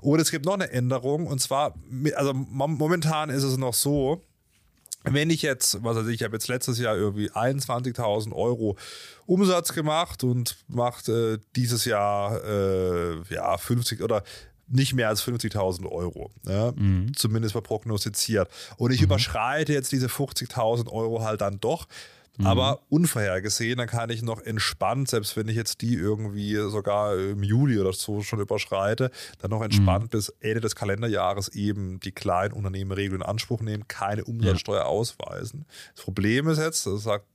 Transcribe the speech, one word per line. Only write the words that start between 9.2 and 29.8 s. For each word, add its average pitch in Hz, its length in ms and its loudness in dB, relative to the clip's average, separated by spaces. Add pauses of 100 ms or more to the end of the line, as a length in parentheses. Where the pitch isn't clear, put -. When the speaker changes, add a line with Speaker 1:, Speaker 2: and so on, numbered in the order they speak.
Speaker 1:
Umsatz 180 460 4
gemacht 156 500 0
und 123 340 0 (100)
macht, 120 420 -2
äh, 113 280 2 (180)
dieses 120 300 2
Jahr, 101 580 2
äh, 92 840 0
ja, 87 280 0
fünfzig 120 440 -2
oder 107 220 0 (440)
nicht 131 260 2
mehr 117 160 2
als 107 120 0
fünfzigtausend 98 680 -2
Euro, 85 440 -6 (160)
ja, 104 240 2
Speaker 2:
Mhm. 101 440 2
Speaker 1:
zumindest 110 380 0
mal 113 80 -2
prognostiziert. 107 880 0 (280)
Und 120 140 2
ich 113 100 4
Speaker 2:
Mhm. 98 40 8
Speaker 1:
überschreite 135 680 2
jetzt 135 180 0
diese 131 180 0
fünfzigtausend 117 800 0
Euro 113 320 -2
halt 107 200 -2
dann 98 180 -2
doch, 143 280 -2 (500)
Speaker 2:
Mhm. 98 100 4
Speaker 1:
aber 127 420 4
unvorhergesehen, 113 880 2
dann 120 100 -2
kann 117 220 -4
ich 117 140 -4
noch 113 180 -4
entspannt, 113 680 0
selbst 107 300 0
wenn 110 100 -2
ich 110 80 -2
jetzt 113 260 -2
die 117 120 2
irgendwie 104 640 0
sogar 104 600 0
im 101 280 0
Juli 117 360 4
oder 95 140 4
so 104 300 -4
schon 104 180 -2
überschreite, 104 680 0 (260)
dann 92 140 -4
noch 110 100 0
entspannt 104 440 4